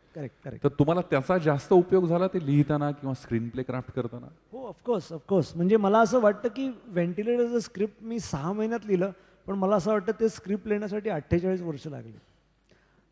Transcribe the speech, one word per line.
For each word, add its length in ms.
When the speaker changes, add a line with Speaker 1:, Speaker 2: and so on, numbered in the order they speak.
Speaker 1:
Correct, 280
correct. 200
Speaker 2:
तर 60
तुम्हाला 320
त्याचा 360
जास्त 360
उपयोग 340
झाला 200
ते 180
लिहिताना 460
किंवा 220
screenplay 500
craft 280
करताना? 360
Speaker 1:
हो, 180
of 200
course, 240
of 200
course. 220
म्हणजे 220
मला 220
असं 200
वाटतं 300
की 200
व्हेंटिलेटरचं 760
script 440
मी 160
सहा 340
महिन्यात 320
लिहिलं, 260
पण 80
मला 200
असं 160
वाटतं 280
ते 100
script 380
लिहिण्यासाठी 420
अठ्ठेचाळीस 520
वर्ष 260
लागली. 320